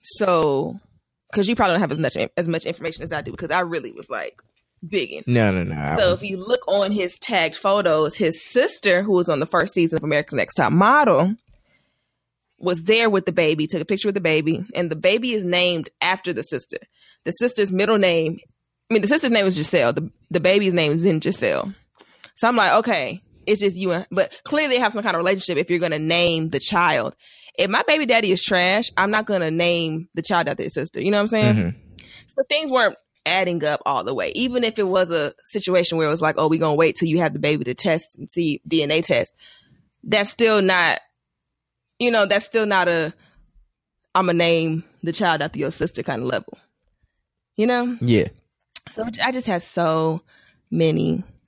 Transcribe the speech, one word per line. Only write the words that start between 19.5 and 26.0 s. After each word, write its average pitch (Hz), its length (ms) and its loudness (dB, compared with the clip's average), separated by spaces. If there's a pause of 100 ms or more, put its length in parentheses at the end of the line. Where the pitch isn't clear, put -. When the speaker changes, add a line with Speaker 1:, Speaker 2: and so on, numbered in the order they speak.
Speaker 1:
Giselle. 147 360 2
The, - 180 -6 (200)
the 165 100 -2
baby's 190 320 2
name 160 200 2
is 165 80 0
Zen 170 200 2
Giselle. 120 520 -2 (640)
So 226 120 0
I'm 240 80 2
like, 196 160 4
"Okay, 185 480 0 (260)
it's 208 140 2
just 196 160 0
you 185 160 -2
and," 180 180 -4
but 185 220 0 (120)
clearly 294 300 0
they 247 60 2
have 220 120 0
some 214 100 -6
kind 202 140 -2
of - 20 -2
relationship 180 400 0
if 160 120 -2
you're 175 80 2
gonna 160 200 -2
name 165 520 0